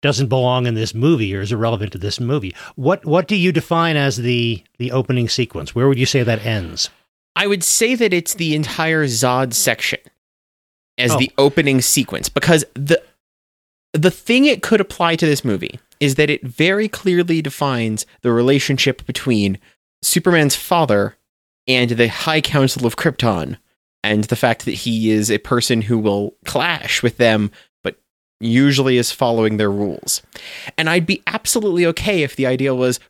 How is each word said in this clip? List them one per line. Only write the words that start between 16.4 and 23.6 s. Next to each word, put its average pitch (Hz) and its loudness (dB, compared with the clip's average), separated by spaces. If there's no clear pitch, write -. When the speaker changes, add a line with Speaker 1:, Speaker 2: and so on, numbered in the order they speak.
Speaker 2:
very 185 0
clearly 175 0
defines 123 -2
the 120 2
relationship 131 2
between 104 0
Superman's 165 2
father 110 0
and 123 2
the 117 4
High 156 -2
Council 135 0
of 113 -2
Krypton, 98 -2